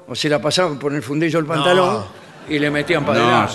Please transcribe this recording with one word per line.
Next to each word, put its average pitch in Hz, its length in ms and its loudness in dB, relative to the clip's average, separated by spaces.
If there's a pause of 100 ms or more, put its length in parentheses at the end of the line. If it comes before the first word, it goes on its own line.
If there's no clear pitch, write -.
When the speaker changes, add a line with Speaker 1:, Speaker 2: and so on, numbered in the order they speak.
Speaker 1:
o 127 60 -8
se 151 140 -2
la 147 120 2
pasaban 151 380 0
por 139 140 -2
el 143 100 -4
fundillo 151 360 -2
del 160 100 0
Speaker 2:
No. 165 60 -2
Speaker 1:
pantalón 160 500 2 (440)
y 147 100 -2
le 147 120 2
metían 147 360 0
para 143 140 2
Speaker 3:
No, 117 60 4
Speaker 1:
adelante. 107 280 2